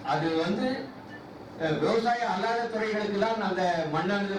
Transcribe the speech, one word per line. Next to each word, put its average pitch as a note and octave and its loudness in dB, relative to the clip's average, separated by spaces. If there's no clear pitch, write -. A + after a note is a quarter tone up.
அது D3+ 2
வந்து, G#3+ 2
அஹ், D#3 2
விவசாய A3 4
அல்லாத A3 0
துறைகளுக்கு G#3 0
தான் A3 2
அந்த F#3 0
மண்ணானது F#3+ 0